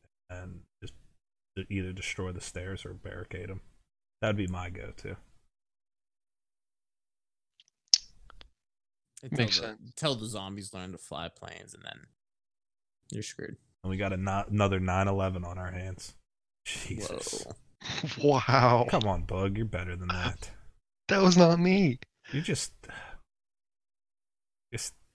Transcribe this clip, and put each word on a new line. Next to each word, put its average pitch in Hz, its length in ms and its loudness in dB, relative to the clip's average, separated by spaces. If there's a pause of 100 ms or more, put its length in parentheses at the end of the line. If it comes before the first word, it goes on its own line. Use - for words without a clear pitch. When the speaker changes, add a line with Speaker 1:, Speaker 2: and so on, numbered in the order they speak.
(300)
Speaker 1:
and 90 300 -14 (220)
just 92 120 -12 (640)
d-, 95 140 -8
either 92 220 -2
destroy 92 400 -8
the 92 80 -10
stairs 92 460 -10
or 92 80 -12
barricade 92 560 -10
'em. 95 100 -10 (640)
That'd 107 140 2
be 101 100 0
my 90 240 -4
go-to. - 460 -10 (4000)
Speaker 2:
Until 135 160 -6
Speaker 3:
Makes 113 120 4
Speaker 2:
the, - 160 2
Speaker 3:
sense. 110 200 -12
Speaker 2:
until 139 280 -2
the 110 120 -6
zombies 101 460 -8
learn 92 200 -10
to 85 60 -12
fly 82 300 -10
planes, - 460 -16
and - 100 -20
then - 220 -16 (1040)
you're 107 120 -6
screwed. - 340 -12 (280)
Speaker 1:
And 92 60 -4
we 95 60 -2
got 98 160 -2
a 95 40 -2
no-, 98 320 -2
another 101 320 4
nine 92 280 2
eleven 95 360 0
on 87 140 -8
our 90 120 -8
hands. 92 440 -10 (520)
Jesus. - 760 -6
Speaker 2:
Whoa. - 100 -12 (280)
Speaker 3:
<laughs> 151 360 -6
Wow. 123 720 6
Speaker 1:
Come 135 180 2
on, 90 180 2
Bug. 98 320 0
You're 113 100 -2
better 90 300 -4
than 90 160 -4
that. 90 380 -4 (580)
Speaker 3:
That 196 140 6
was 185 140 8
not 170 220 10
me. 180 400 4 (340)
Speaker 1:
You're 143 100 -2
just, - 300 -4 (2000)
just, - 220 -8 (200)